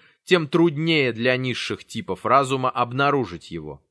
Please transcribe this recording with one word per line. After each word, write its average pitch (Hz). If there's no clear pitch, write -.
тем 165
труднее 160
для 123
низших 127
типов 95
разума 127
обнаружить 123
его. 76